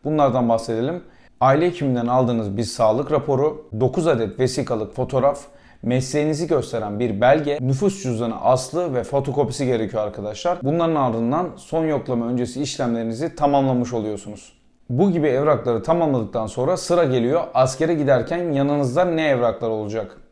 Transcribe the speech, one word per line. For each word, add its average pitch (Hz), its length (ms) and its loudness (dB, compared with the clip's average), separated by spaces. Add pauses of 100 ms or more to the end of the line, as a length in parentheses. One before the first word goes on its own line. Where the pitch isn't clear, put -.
Bunlardan 139 440 2
bahsedelim. 117 540 -2 (380)
Aile 139 260 4
hekiminden 139 400 -2
aldığınız 120 500 0
bir 117 60 -2
sağlık 117 500 2
raporu, 143 520 0 (160)
dokuz 131 260 2
adet 113 340 0
vesikalık 123 540 -2
fotoğraf, 135 460 0 (420)
mesleğinizi 147 640 0
gösteren 113 540 -2
bir 107 200 -2
belge, 143 400 4
nüfus 135 420 0
cüzdanı 117 380 -4
aslı 135 540 0
ve 120 100 -2
fotokopisi 139 640 -2
gerekiyor 110 360 -2
arkadaşlar. 107 600 -4
Bunların 165 320 0
ardından 131 640 0
son - 280 -4
yoklama 127 420 -2
öncesi 123 360 -4
işlemlerinizi 117 760 -4
tamamlamış 135 560 2
oluyorsunuz. 104 600 -8 (380)
Bu 160 200 2
gibi 160 180 2
evrakları 127 540 0
tamamladıktan 131 640 0
sonra 131 300 -2
sıra 175 280 2
geliyor 131 380 2 (120)
askere 135 400 2
giderken 151 580 0
yanınızda 143 520 2
ne 160 240 0
evraklar 120 400 0
olacak? 107 480 -4 (160)